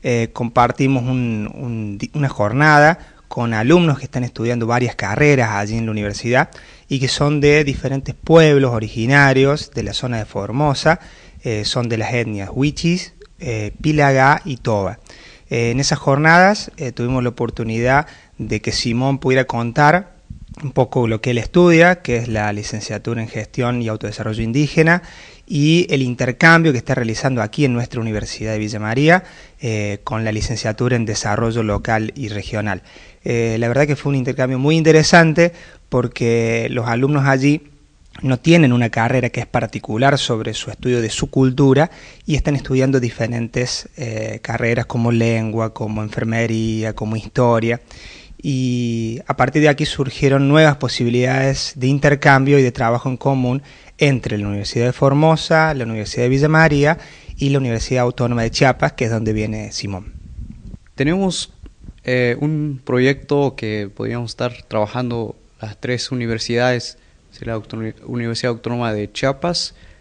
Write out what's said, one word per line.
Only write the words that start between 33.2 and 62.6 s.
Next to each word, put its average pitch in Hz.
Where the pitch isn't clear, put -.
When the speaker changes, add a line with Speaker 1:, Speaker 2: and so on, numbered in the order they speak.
Speaker 1:
Eh, 117
la 117
verdad 135
que 143
fue 143
un 139
intercambio 127
muy 147
interesante 160
porque 117
los 123
alumnos 135
allí 139
no 131
tienen 160
una 120
carrera 120
que -
es 120
particular 117
sobre 113
su -
estudio 123
de 113
su -
cultura 135
y 156
están 143
estudiando 131
diferentes, 117
eh, 110
carreras 120
como 117
lengua, 113
como 107
enfermería, 110
como 110
historia. 117
Y 120
a 131
partir 135
de 151
aquí 147
surgieron 139
nuevas 147
posibilidades 131
de 127
intercambio 143
y 139
de 123
trabajo 120
en 127
común 135
entre 123
la 104
Universidad 104
de 127
Formosa, 156
la 127
Universidad 113
de 120
Villa 135
María 156
y 139
la 139
Universidad 123
Autónoma 120
de 117
Chiapas, 135
que 123
es 110
donde 110
viene 107
Simón. 98
Speaker 2:
Tenemos, 180
eh, 123
un 147